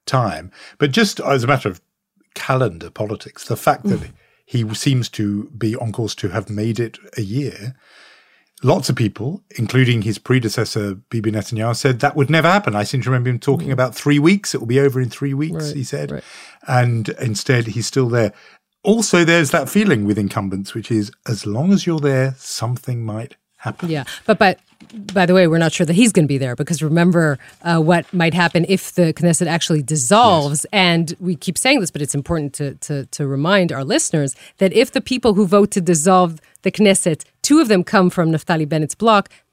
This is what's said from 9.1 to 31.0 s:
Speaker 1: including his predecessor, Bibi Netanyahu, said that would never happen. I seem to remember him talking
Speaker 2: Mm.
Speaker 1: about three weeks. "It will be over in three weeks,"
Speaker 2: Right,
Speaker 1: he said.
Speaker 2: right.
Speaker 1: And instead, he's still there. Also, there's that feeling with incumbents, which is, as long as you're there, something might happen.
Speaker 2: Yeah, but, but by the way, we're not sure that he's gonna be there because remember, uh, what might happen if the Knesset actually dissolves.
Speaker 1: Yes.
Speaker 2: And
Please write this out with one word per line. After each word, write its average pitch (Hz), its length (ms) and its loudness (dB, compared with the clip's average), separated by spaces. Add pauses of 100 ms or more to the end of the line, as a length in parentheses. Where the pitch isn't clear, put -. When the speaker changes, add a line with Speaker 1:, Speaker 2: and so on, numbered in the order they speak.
Speaker 1:
including 120 460 0
his 107 140 -4
predecessor, 110 800 -2 (140)
Bibi 113 220 -4
Netanyahu, 110 440 -4
said 131 240 0
that 139 160 0
would 139 140 0
never 160 200 4
happen. 190 260 2
I 104 80 0
seem 123 180 -4
to 120 80 -6
remember 127 200 0
him 120 100 -2
talking 139 300 -2
Speaker 2:
Mm. 135 40 -2
Speaker 1:
about 127 220 -2
three 147 240 2
weeks. 190 360 2
"It 131 40 -2
will 117 80 -10
be 123 120 2
over 139 220 2
in 127 80 -2
three 139 240 -6
weeks," 156 340 -4
Speaker 2:
Right, 147 80 -8
Speaker 1:
he 143 80 -8
said. 143 280 -8
Speaker 2:
right. 143 120 -12 (440)
Speaker 1:
And 123 420 0 (100)
instead, 120 480 -2
he's 107 200 -6
still 127 220 0
there. 113 220 2 (520)
Also, 208 420 4
there's 165 260 4
that 143 180 0
feeling 180 360 2
with 101 120 0
incumbents, 98 560 -4
which 110 160 -10
is, 107 220 -2 (160)
as 110 180 -6
long 123 280 0
as 190 120 2
you're 165 140 0
there, 135 400 0
something 120 680 -6
might 110 300 -10 (220)
happen. 185 320 -8
Speaker 2:
Yeah, 147 160 -4 (200)
but, 214 140 2
but 185 200 2 (540)
by 185 120 2
the 175 80 4
way, 185 140 6
we're 160 100 2
not 165 160 2
sure 180 120 0
that 165 100 0
he's 220 160 4
gonna 160 160 4
be 139 100 -2
there 127 180 -4
because 147 280 -4
remember, 160 560 2 (240)
uh, 170 160 2
what 170 340 2
might 170 220 2
happen 170 340 2
if - 240 -2
the 170 200 2
Knesset 170 340 0
actually 160 340 0
dissolves. 156 800 2
Speaker 1:
Yes. - 120 -8
Speaker 2:
And 170 480 2